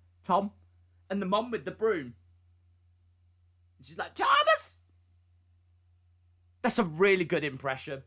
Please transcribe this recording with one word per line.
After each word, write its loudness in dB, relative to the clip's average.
Tom. 2
And -2
the -2
mum 0
with -6
the -6
broom. -2
And -20
she's -14
like, -10
Thomas! 2
That's 0
a 2
really 2
good -2
impression. -8